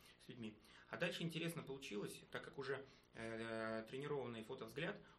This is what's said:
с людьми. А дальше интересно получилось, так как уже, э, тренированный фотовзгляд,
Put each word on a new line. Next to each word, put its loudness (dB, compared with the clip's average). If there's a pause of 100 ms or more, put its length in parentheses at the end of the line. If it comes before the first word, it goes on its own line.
(260)
с -8
людьми. -4 (320)
А 2
дальше 4
интересно 2
получилось, -2 (120)
так 0
как -8
уже, 2 (300)
э, 2
тренированный 2
фотовзгляд, 0 (200)